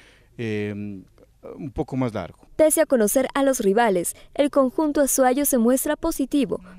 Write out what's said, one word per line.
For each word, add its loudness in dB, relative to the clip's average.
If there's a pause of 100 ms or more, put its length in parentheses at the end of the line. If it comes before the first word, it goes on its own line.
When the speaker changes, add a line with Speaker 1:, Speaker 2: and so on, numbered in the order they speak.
(380)
Speaker 1:
eh, -6 (540)
un -10
poco -6
más -2
largo. -8 (160)
Speaker 2:
Pese 4
a 4
conocer 2
a 0
los 0
rivales, 0 (180)
el 2
conjunto 0
azuayo 2
se 0
muestra 2
positivo -2 (180)